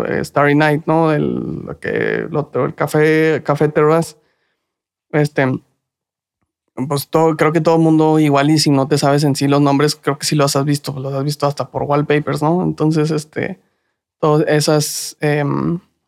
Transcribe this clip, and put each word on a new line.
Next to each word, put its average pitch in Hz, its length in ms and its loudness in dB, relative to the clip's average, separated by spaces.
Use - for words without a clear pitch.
eh, - 160 -4
Starry 143 300 0
Night, 151 320 2
¿no? 160 260 2
El, 64 520 -4
lo - 140 -12
que, 55 520 -4
lo 151 100 -2
otro, 135 260 -4
el 151 80 -8
Café, 156 680 0
Café 147 260 0
Terrace. 160 480 0
Este, 147 360 0
pues 143 220 -4
todo, 160 280 2
creo 156 160 2
que 170 80 0
todo 165 180 2
mundo 156 400 4
igual 147 320 4
y 156 80 4
si 151 120 0
no 135 180 2
te 147 100 0
sabes 143 260 2
en 139 100 2
sí 139 140 -2
los 143 120 2
nombres, 143 360 2
creo 143 220 -4
que - 80 -8
sí 156 100 -2
los 143 180 2
has 139 100 0
visto, 143 340 -4
los 135 160 -8
has 139 100 -4
visto 147 220 -4
hasta 143 240 -4
por - 140 -6
wallpapers, 147 580 -2
¿no? 170 200 0
Entonces, 156 480 0
este, - 480 -6
todas 156 300 2
esas, 151 720 -2
em, 147 600 -2